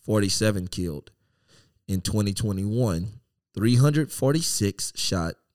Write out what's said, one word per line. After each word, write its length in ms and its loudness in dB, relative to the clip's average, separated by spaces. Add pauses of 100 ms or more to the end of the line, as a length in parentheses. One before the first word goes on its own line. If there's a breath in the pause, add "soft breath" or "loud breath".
forty-seven 600 0
killed. 460 -8 (760 soft breath)
In 140 -2
twenty 340 0
twenty-one, 840 -2 (340)
three 220 4
hundred 340 4
forty-six 840 -2
shot, 380 -2 (200)